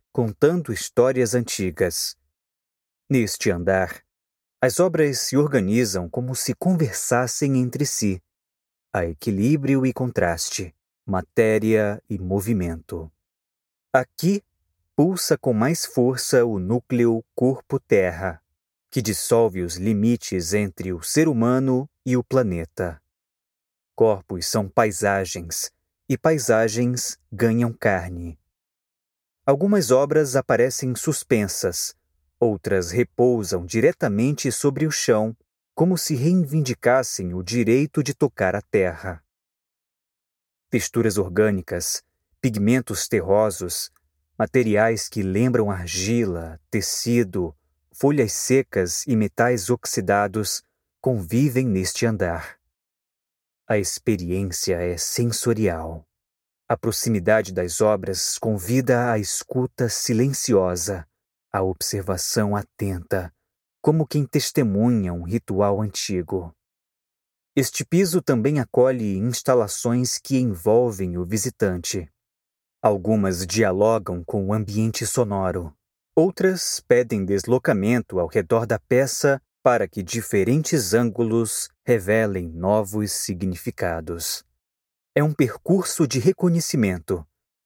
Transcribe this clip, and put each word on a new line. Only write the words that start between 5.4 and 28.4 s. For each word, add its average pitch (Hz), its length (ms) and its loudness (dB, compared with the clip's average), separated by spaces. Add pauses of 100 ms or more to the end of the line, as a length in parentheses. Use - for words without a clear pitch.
como 123 260 -6
se - 200 -4
conversassem 139 1040 0
entre 127 260 0
si. 98 380 -2 (680)
Há 92 140 -2
equilíbrio 131 800 0
e 131 80 0
contraste, 90 840 -4 (300)
matéria 107 1040 0
e 101 100 -6
movimento. 90 960 -4 (800)
Aqui, 165 500 0 (540)
pulsa 160 400 2
com - 160 0
mais 123 320 0
força 127 600 2
o 110 140 -2
núcleo 117 640 0 (120)
corpo-terra, 95 1080 0 (480)
que 127 120 -2
dissolve 104 600 0
os 85 140 -6
limites 101 800 0
entre 95 380 -2
o 85 100 -8
ser 160 260 2
humano 127 580 0 (200)
e 127 100 0
o 120 60 0
planeta. 90 800 -4 (920)
Corpos 101 520 0
são 104 220 -2
paisagens, 98 1040 -2 (380)
e 135 80 0
paisagens 120 1040 0 (120)
ganham 117 420 2
carne. 87 680 -4 (1040)